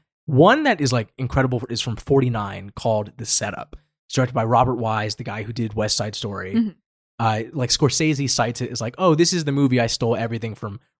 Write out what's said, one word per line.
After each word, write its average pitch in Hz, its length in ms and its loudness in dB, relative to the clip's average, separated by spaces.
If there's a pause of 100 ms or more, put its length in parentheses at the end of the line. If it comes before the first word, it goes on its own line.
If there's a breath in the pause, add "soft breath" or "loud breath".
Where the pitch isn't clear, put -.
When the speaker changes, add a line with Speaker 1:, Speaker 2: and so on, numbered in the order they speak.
(260)
Speaker 1:
One 185 380 6
that 254 180 2
is, 131 120 0
like, 117 240 -2
incredible 127 520 0
is 117 120 -4
from 113 140 -4
forty-nine 104 800 0
called 107 420 -2
The 110 80 -10
Setup. - 500 -4 (320)
It's - 80 -12
directed 123 200 2
by 117 80 2
Robert 120 320 4
Wise, 110 400 -2
the - 80 -10
guy 107 200 -8
who 113 100 -10
did 113 200 -4
West 107 240 0
Side 107 180 -4
Story. 95 380 -8
Speaker 2:
Mm-hmm. 226 160 0 (480)
Speaker 1:
Uh, 113 260 0 (100)
like, 127 180 -2
Scorsese 143 580 2
cites 120 320 -2
it 123 100 -6
as, 117 100 -8
like, 113 180 -6
"Oh, 180 160 4
this 165 180 4
is 170 120 -2
the 143 60 -2
movie 135 280 4
I 117 80 2
stole 117 280 0
everything 113 380 -4
from 98 260 -10 (200)